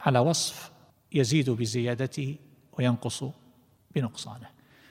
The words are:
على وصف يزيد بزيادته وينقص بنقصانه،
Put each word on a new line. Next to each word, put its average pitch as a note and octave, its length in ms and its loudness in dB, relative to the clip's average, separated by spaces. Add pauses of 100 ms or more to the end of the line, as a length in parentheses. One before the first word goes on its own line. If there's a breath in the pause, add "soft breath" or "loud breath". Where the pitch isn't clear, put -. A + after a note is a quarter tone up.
على B2+ 180 6
وصف - 520 0 (400)
يزيد C3 380 2
بزيادته B2 880 -2 (440)
وينقص B2 440 0 (720)
بنقصانه، A#2+ 540 -6 (420 soft breath)